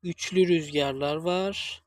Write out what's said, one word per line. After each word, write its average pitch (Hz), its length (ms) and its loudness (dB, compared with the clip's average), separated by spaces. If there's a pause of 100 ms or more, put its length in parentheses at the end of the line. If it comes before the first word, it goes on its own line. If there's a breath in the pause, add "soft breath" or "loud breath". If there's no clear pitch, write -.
Güçlü 180 440 2
rüzgarlar 147 680 0
var. 180 720 -4